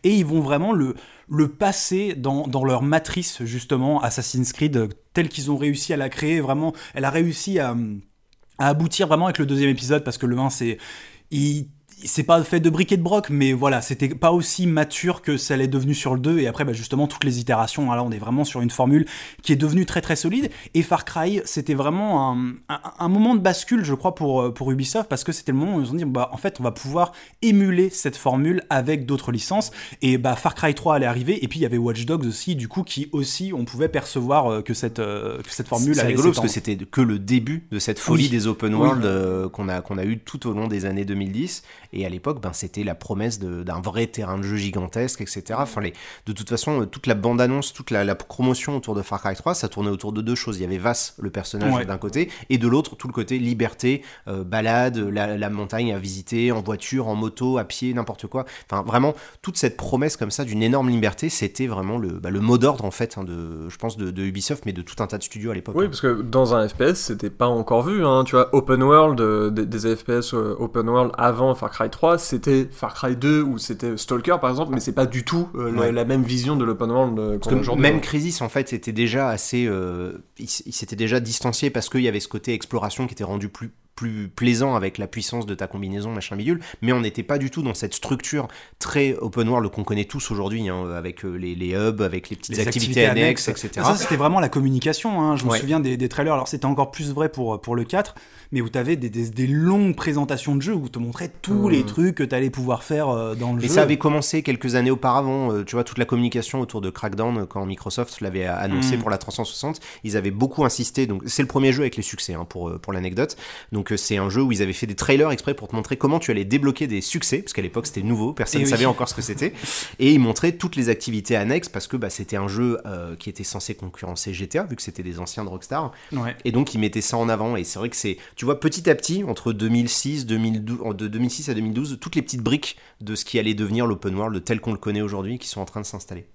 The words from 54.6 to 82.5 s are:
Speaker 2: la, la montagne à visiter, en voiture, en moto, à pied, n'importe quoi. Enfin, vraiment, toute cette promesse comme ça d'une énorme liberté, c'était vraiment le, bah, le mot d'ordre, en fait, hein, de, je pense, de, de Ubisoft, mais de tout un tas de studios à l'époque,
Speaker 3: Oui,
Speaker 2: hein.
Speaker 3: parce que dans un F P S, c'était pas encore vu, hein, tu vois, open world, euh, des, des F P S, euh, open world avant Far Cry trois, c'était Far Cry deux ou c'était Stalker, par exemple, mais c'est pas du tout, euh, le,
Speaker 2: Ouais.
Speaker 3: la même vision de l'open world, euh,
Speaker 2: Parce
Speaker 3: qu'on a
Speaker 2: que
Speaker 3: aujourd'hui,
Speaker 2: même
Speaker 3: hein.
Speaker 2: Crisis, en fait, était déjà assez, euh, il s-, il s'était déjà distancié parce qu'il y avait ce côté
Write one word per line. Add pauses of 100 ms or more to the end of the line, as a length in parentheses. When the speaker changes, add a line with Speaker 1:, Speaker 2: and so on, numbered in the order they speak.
Speaker 2:
la,
la
montagne
à
visiter,
en
voiture,
en
moto,
à
pied,
n'importe
quoi. (260)
Enfin,
vraiment, (260)
toute
cette
promesse
comme
ça
d'une
énorme
liberté,
c'était
vraiment
le,
bah,
le
mot
d'ordre,
en
fait,
hein,
de,
je
pense,
de,
de
Ubisoft,
mais
de
tout
un
tas
de
studios
à
l'époque,
Speaker 3:
Oui,
Speaker 2:
hein.
Speaker 3:
parce
que
dans
un
F
P
S,
c'était
pas
encore
vu,
hein,
tu
vois,
open
world,
euh,
des,
des
F
P
S,
euh,
open
world
avant
Far
Cry
trois,
c'était
Far
Cry
deux
ou
c'était
Stalker,
par
exemple,
mais
c'est
pas
du
tout,
euh,
le,
Speaker 2:
Ouais.
Speaker 3:
la
même
vision
de
l'open
world,
euh,
Speaker 2:
Parce
Speaker 3:
qu'on
a
Speaker 2:
que
Speaker 3:
aujourd'hui,
Speaker 2:
même
Speaker 3:
hein.
Speaker 2:
Crisis,
en
fait,
était
déjà
assez,
euh, (140)
il
s-,
il
s'était
déjà
distancié
parce
qu'il
y
avait
ce
côté